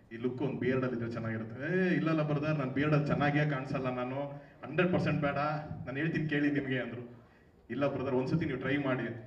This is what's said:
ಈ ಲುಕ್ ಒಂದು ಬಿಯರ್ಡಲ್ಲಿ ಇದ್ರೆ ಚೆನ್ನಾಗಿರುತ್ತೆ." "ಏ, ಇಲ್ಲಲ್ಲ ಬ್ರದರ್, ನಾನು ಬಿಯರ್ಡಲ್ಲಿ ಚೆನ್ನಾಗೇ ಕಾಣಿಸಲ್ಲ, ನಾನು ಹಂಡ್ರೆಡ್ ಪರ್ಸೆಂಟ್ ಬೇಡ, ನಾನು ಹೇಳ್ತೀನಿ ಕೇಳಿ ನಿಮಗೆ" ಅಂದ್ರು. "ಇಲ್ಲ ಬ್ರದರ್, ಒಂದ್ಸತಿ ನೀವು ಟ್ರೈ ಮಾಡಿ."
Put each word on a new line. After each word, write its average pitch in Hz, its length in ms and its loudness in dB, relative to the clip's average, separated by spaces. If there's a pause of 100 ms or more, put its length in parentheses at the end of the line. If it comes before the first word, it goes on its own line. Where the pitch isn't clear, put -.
(120)
ಈ 117 60 -12
ಲುಕ್ 123 240 -4
ಒಂದು 120 180 -2
ಬಿಯರ್ಡಲ್ಲಿ 127 380 0
ಇದ್ರೆ 117 140 -4
ಚೆನ್ನಾಗಿರುತ್ತೆ." 123 760 -2
"ಏ, 170 100 4
ಇಲ್ಲಲ್ಲ 156 280 2
ಬ್ರದರ್, 147 360 2
ನಾನು 127 120 -2
ಬಿಯರ್ಡಲ್ಲಿ 147 360 4
ಚೆನ್ನಾಗೇ 143 420 4
ಕಾಣಿಸಲ್ಲ, 131 400 -2
ನಾನು 127 260 -4 (500)
ಹಂಡ್ರೆಡ್ 180 280 2
ಪರ್ಸೆಂಟ್ 147 280 2
ಬೇಡ, 143 140 0 (500)
ನಾನು 131 120 -6
ಹೇಳ್ತೀನಿ 156 320 0
ಕೇಳಿ 147 220 2
ನಿಮಗೆ" 131 280 0
ಅಂದ್ರು. 117 460 -8 (440)
"ಇಲ್ಲ 135 240 0
ಬ್ರದರ್, 127 220 -2
ಒಂದ್ಸತಿ 131 300 2
ನೀವು 127 140 -2
ಟ್ರೈ 139 180 0
ಮಾಡಿ." 127 260 0 (240)